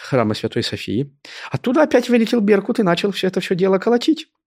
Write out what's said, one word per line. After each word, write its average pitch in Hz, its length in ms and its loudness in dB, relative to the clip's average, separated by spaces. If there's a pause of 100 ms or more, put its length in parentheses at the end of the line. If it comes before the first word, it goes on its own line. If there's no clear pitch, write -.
храма 113 240 2
Святой 113 300 -4
Софии. 110 480 -6 (400)
Оттуда 269 320 0
опять 254 260 2
вылетел 233 320 2
Беркут 202 380 2
и 220 40 2
начал 180 280 0
все 190 160 -2
это, 190 140 -4
все - 120 -4
дело 190 240 2
колотить. 240 500 0 (200)